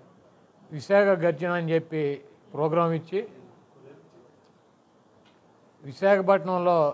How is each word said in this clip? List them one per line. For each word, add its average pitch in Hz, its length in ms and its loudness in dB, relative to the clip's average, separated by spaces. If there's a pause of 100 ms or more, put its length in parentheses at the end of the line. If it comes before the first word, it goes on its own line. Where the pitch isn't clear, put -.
(720)
విశాఖ 196 360 2 (160)
గర్జన 170 360 -2
అని 165 140 -2
చెప్పి 160 300 -4 (500)
ప్రోగ్రాం 165 460 0
ఇచ్చి 185 200 -8 (2750)
విశాఖపట్నంలో 180 960 2 (140)